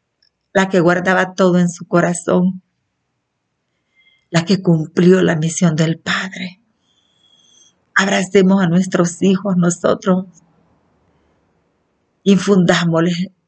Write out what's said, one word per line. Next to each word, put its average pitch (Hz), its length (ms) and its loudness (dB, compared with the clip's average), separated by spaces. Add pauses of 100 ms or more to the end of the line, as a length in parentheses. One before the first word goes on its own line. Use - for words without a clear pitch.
(520)
la 190 160 0
que 190 120 0
guardaba 180 540 0
todo 180 260 2
en 175 80 0
su - 180 -12
corazón, 180 760 -2 (1700)
la 170 140 -2
que 190 180 -2
cumplió 175 600 2
la 170 140 0
misión 160 400 -2
del 160 240 -2
Padre. 185 600 -10 (1300)
Abracemos 196 680 2
a 180 40 2
nuestros 175 560 -2
hijos 190 340 0
nosotros, 185 680 0 (2000)
infundámosles 175 1040 2 (200)